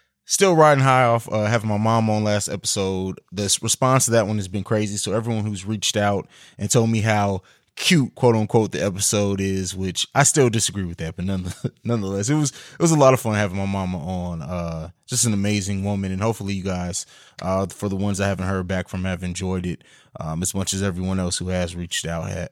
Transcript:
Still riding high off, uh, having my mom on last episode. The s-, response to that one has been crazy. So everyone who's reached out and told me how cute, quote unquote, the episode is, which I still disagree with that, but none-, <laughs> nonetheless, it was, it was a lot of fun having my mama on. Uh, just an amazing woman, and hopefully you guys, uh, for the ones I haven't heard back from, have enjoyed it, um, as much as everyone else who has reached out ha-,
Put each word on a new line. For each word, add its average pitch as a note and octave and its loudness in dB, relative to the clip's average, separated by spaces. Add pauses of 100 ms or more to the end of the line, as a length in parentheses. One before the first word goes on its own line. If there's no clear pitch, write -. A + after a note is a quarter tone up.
(260)
Still F#3+ 4
riding D3+ 8
high C3 6
off, A#2 2
uh, G#2+ 0
having A2 2
my G#2 2
mom A2 2
on G#2+ 2
last G#2 0
episode. F#2+ -4 (100)
The F#2+ -4
s-, - 0
response C3 2
to A#2 -2
that A2+ 6
one G#2+ 0
has G2 -4
been F#2+ -4
crazy. G#2+ -2
So G2 -2
everyone A2+ -2
who's G2 -6
reached G#2 -2
out G2+ 0 (300)
and G#2 -4
told A2+ 4
me A2+ 2
how G#2 0 (320)
cute, D3+ 2
quote A#2+ 4
unquote, G#2+ 2
the C#2+ -2
episode G2+ 0
is, F#2+ -2
which F#2 -4
I C3+ 4
still C3 4
disagree G#2+ -2
with E2+ -6
that, D#2+ -6
but F2 -4
none-, F#2 -2 (120)
<laughs> - -10
nonetheless, G#2 -2
it D3+ 2
was, D3 0
it - -14
was E3+ 4
a D#3+ 4
lot C3 8
of B2+ 2
fun A2 -2
having G2 -2
my G2 -2
mama F#2 -2
on. F2 -6
Uh, D#2+ -6 (160)
just B2 0
an A2 2
amazing G2+ 0
woman, G2 -2
and F#2+ -4
hopefully G2+ -2
you F#2 -6
guys, F2+ -6 (380)
uh, F#2+ 0
for G#2 -8
the G2 -2
ones G2 -2
I G2+ 0
haven't F#2 -2
heard F#2+ -2
back F#2 -4
from, F#2 -6
have F#2 -4
enjoyed F2+ -4
it, - -6 (360)
um, D#2+ -6
as - -4
much G2 -4
as G2 -4
everyone F#2+ -2
else F2+ -2
who F2+ -6
has F2+ -4
reached F2 -8
out E2 -6
ha-, F2 -6